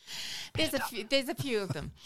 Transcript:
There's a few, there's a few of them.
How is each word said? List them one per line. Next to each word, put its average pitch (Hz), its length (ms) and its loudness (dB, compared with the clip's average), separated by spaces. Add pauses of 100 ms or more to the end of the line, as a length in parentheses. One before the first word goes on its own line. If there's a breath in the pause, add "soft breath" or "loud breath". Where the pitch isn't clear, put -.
(540 loud breath)
There's 302 180 4
a 269 80 2
few, 220 240 -2
there's 269 240 4
a 247 60 0
few 233 260 0
of 190 140 -2
them. 143 180 -4 (140 loud breath)